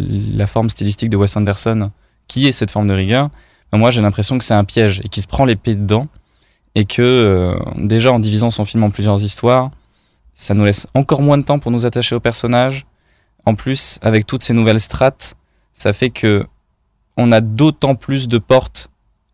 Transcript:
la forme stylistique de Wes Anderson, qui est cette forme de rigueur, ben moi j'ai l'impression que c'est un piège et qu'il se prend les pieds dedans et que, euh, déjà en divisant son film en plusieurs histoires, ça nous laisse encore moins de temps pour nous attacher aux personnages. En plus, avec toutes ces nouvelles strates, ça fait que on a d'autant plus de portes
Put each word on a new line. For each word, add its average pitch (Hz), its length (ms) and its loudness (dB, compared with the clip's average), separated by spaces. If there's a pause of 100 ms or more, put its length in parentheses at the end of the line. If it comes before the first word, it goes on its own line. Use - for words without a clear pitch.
(340)
la 104 120 0
forme 113 240 -2
stylistique 104 400 -4
de 101 60 0
Wes 98 200 2
Anderson, 104 540 -2 (380)
qui 135 180 0
est 131 60 2
cette - 180 -2
forme 104 160 -2
de 98 80 0
rigueur, 113 360 0 (420)
ben 107 60 2
moi 117 120 4
j'ai 120 120 0
l'impression 104 360 0
que 120 60 -4
c'est 113 100 0
un 104 100 4
piège 101 400 0
et - 40 -10
qu'il - 140 -6
se - 60 -10
prend - 160 0
les 120 120 2
pieds 110 200 -4
dedans 104 300 0 (680)
et 107 100 2
que, - 180 -2
euh, 98 560 2 (180)
déjà 113 360 2
en 117 80 2
divisant 107 300 0
son 107 140 -4
film 110 200 0
en 101 60 2
plusieurs 101 320 0
histoires, 127 480 0 (640)
ça - 220 -4
nous 104 100 4
laisse 104 300 0
encore 139 280 0
moins 143 160 4
de 139 40 -2
temps 143 160 -2
pour 120 140 -4
nous 120 140 0
attacher 120 280 -2
aux 117 60 -2
personnages. 123 640 -2 (600)
En 113 80 2
plus, - 480 -2
avec 110 240 2
toutes 131 160 -4
ces - 100 -2
nouvelles 110 280 2
strates, - 540 -2 (380)
ça - 200 -2
fait 127 180 -2
que 104 340 0 (720)
on 120 160 2
a 110 80 6
d'autant 135 540 0
plus 131 340 -6
de 117 100 0
portes - 500 0 (460)